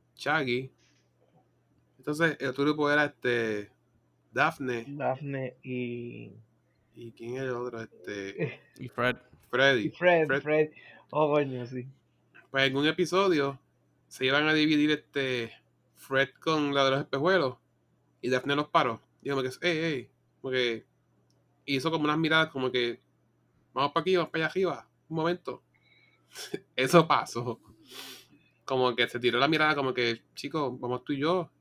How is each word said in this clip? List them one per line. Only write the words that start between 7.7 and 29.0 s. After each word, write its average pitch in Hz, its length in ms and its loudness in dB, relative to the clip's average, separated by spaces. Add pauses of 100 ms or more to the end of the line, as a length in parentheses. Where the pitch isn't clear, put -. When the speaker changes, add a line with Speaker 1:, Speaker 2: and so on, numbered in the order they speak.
Speaker 1:
Este, 101 800 -8 (100)
Speaker 2:
<laughs> - 60 -20
Speaker 3:
Y 120 120 -14
Fred. 123 280 -2 (340)
Speaker 1:
Freddy. 131 360 4
Speaker 2:
Y 160 40 -4
Fred, 170 360 4
Speaker 1:
Fred. 139 160 0
Speaker 2:
Fred. 151 280 2 (400)
Oh, 151 200 2
coño, 135 360 0
sí. 127 200 -10 (640)
Speaker 1:
Pues 135 180 2
en 131 80 -2
un 143 100 2
episodio 160 760 2 (480)
se - 180 -6
iban 147 220 2
a 156 60 4
dividir, 151 360 4
este, 131 640 -4 (440)
Fred 135 340 0 (100)
con 147 340 0
la 139 100 4
de 135 60 4
los 139 100 2
espejuelos 143 560 0 (640)
y - 100 -4
Daphne 135 260 0
los 147 120 -2
paró. 131 320 2 (200)
Digo, 139 160 -4
como 131 120 -2
que, 127 60 -8 (140)
"Ey, 160 100 0
ey", 151 320 -4 (300)
como 135 120 -8
que 120 320 -2 (840)
hizo 143 240 0
como 160 140 0
unas 151 140 2
miradas 160 320 2
como 127 200 -2
que, 120 300 -2 (720)
"Vamos 139 200 -2
pa' 165 80 0
aquí, 180 160 2
vamos 165 140 0
pa' 160 80 -4
allá 160 80 0
arriba, 156 420 -2 (200)
un 160 80 -6
momento". 165 460 -4 (680)
<laughs> - 360 -12 (100)
Eso 160 300 6
pasó. 120 540 -2 (1040)
Como 127 320 2
que 120 120 2